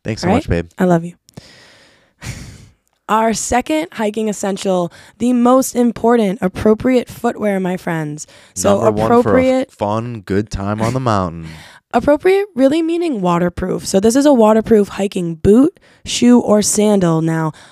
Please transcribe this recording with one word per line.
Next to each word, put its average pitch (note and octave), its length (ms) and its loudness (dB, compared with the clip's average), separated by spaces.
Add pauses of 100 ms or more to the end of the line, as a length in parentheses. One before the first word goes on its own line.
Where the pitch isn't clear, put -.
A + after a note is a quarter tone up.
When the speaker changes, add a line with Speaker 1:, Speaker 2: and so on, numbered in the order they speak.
Speaker 1:
Thanks A2 180 -8
so G3+ 60 -2
Speaker 2:
All G3 60 2
Speaker 1:
much, C#4+ 140 -2
Speaker 2:
right? E2+ 140 0
Speaker 1:
babe. E2+ 160 -10
Speaker 2:
I F#3+ 60 0
love E3+ 200 2
you. F3 100 -14 (1080)
<laughs> - 60 -12 (800)
Our A3 260 0
second C4+ 580 -4
hiking A3 360 -4
essential, F#3+ 640 -4 (260)
the A#3+ 140 0
most B3 420 2
important, A#3 680 0
appropriate A3 640 0
footwear, G#3+ 500 -4
my F#3 180 -4
friends. D#3 520 -8 (260)
So G3+ 300 0
Speaker 1:
Number G#3+ 180 0
one A3+ 60 0
for A#3 60 2
a A#3 40 6
Speaker 2:
appropriate B3+ 540 2
Speaker 1:
fun, A#2+ 480 -4
good G2 280 -2
time G2+ 320 -6
on A2+ 140 -2
the C3 60 -2
mountain. F#2 520 -2
Speaker 2:
<laughs> D#2+ 40 -18 (360)
Appropriate F4+ 640 0
really C4+ 280 2
meaning E4 380 -2
waterproof. F3 640 -2
So - 140 0
this A3+ 160 2
is C#4 100 2
a D4 80 6
waterproof A3 540 4
hiking F#3 480 -6
boot, A3 460 2 (240)
shoe, A#3+ 340 4
or G#3 240 2
sandal. F#3+ 580 2
Now, D#3+ 300 -2 (220)